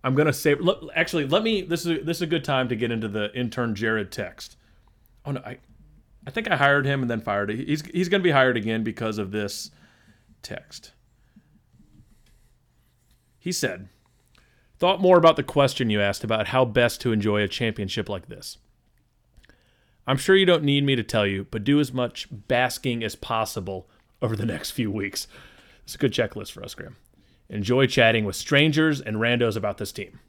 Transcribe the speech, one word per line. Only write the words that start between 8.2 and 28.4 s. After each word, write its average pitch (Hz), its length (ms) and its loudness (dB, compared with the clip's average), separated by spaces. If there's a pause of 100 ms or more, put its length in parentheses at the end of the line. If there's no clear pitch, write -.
be 175 80 4
hired 131 260 6
again 113 280 -2
because 110 340 -4
of 98 140 -6
this 104 400 -6 (680)
text. - 520 -16 (2500)
He 175 100 -8
said, 95 380 -4 (920)
"Thought 180 220 2
more 180 180 8
about 165 160 8
the 139 80 -2
question 131 480 0
you 104 100 2
asked 101 220 0
about 110 260 -2
how 131 160 4
best 120 360 2
to 120 120 0
enjoy 104 300 2
a 98 60 0
championship 104 600 -4
like 98 200 -10
this. - 300 -16 (1500)
I'm 135 100 0
sure 190 200 4
you 190 100 6
don't 170 160 4
need 143 220 2
me 135 100 2
to 117 80 -2
tell 107 240 0
you, 98 240 -4
but 101 140 -6
do 143 160 4
as 127 120 -2
much 123 380 -6
basking 120 720 -2
as 110 140 -6
possible 101 720 -6 (340)
over 113 140 -2
the 104 100 -4
next 95 240 -6
few 107 220 -4
weeks." 101 340 -6 (580)
It's - 100 -14
a - 40 -18
good 131 140 0
checklist 104 400 -4
for - 100 -16
us, - 120 -14
Graham. - 220 -16 (520)
"Enjoy 123 380 2
chatting 113 400 4
with 98 100 -4
strangers 151 640 2